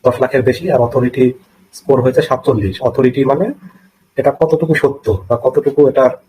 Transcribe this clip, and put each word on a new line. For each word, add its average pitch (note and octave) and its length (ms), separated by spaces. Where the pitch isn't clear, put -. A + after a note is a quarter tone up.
দশ A#2+ 180
লাখের B2+ 200
বেশি, C3 280
আর - 100
অথরিটি B2 440
স্কোর - 320
হয়েছে B2+ 180
সাতচল্লিশ। G#2+ 540
অথরিটি B2+ 420
মানে E3 160
এটা C#3+ 120
কতটুকু D#3+ 340
সত্য - 320
বা A#2 160
কতটুকু C#3 440
এটার C3 240